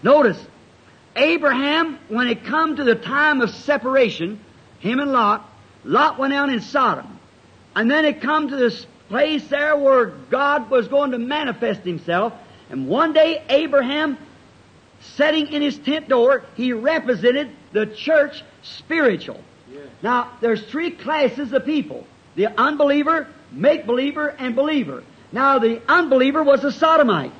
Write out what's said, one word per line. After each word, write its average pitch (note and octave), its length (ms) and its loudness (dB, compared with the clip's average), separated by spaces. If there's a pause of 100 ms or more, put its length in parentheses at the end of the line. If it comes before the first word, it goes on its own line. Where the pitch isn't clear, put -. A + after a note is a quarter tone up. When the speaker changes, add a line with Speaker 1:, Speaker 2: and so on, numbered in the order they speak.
Speaker 1:
Notice, B3+ 400 4 (720)
Abraham, D4 800 0 (100)
when A#3+ 200 -2
it - 160 -4
come D#4 320 -2
to C#4+ 80 -6
the A#3 100 4
time C#4+ 460 0
of A3+ 100 0
separation, A#3+ 920 -2 (400)
him A#3+ 200 -2
and C#4+ 120 -2
Lot, A3 360 0 (340)
Lot C4 360 0
went C4+ 160 -2
out C#4+ 160 0
in A#3 100 -2
Sodom. - 580 -2 (560)
And A3+ 160 0
then D#4 140 2
it D4 160 0
come D4+ 280 -2
to C#4 80 -8
this B3 300 -2 (220)
place D4 400 -2
there D4 280 0
where C4+ 300 4
God C4+ 640 -2
was B3 180 0
going C#4 240 0
to B3 60 -6
manifest A#3+ 640 -4
himself. F3+ 520 -2 (340)
And C3 180 -8
one D4 280 0
day D#4 340 2
Abraham, C#4+ 720 0 (840)
sitting D4+ 480 0
in D4 140 -4
his C#4 160 -2
tent D4+ 300 -4
door, B3+ 360 4 (100)
he B3 180 -2
represented B3 760 0 (220)
the G#3+ 140 0
church D4 560 0 (200)
spiritual. B3 800 -2 (320)
Speaker 2:
Yes. C#3+ 100 -18 (200)
Speaker 1:
Now, A#3+ 380 -2
there's A3+ 260 0
three E4 240 -6
classes C#4+ 600 -4
of C4+ 120 -2
people. G3+ 420 -4 (300)
The F#3+ 100 0 (120)
unbeliever, D4 680 2 (260)
make-believer, C#4 760 0 (100)
and B3+ 160 -6
believer. B3 480 -2 (300)
Now, C4+ 260 2
the A3+ 300 0
unbeliever C#4 540 2
was C#4 220 4
a C#4 80 -2
sodomite. B3 680 2